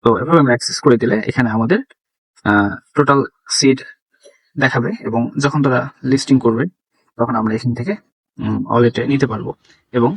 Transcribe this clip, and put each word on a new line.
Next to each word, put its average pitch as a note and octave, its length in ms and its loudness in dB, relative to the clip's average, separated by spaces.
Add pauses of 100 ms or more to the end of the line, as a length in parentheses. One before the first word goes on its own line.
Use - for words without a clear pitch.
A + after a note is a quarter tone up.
তো A#2 160 4
এভাবে D#3+ 200 2
আমরা C3+ 120 4
অ্যাক্সেস - 300 -2
করে A#2+ 160 6
দিলে A2 300 0
এখানে A#2+ 240 0
আমাদের, A2+ 280 0 (680)
আহ, G2+ 320 0 (180)
টোটাল C#3+ 300 2 (260)
সিড C3+ 320 2 (760)
দেখাবে C3 420 -2
এবং A#2 300 -4 (100)
যখন C#3+ 220 0
তারা B2+ 280 0 (140)
লিস্টিং C3+ 340 2
করবে A#2 260 0 (520)
তখন A#2+ 200 -2
আমরা A2 180 -2
এখান A#2 200 -4
থেকে, E3 220 -6 (420)
উম, G#2+ 280 -4
ওয়ালেটে A#2+ 400 0
নিতে C#3 200 0
পারবো G#2+ 280 -8 (380)
এবং B2 240 0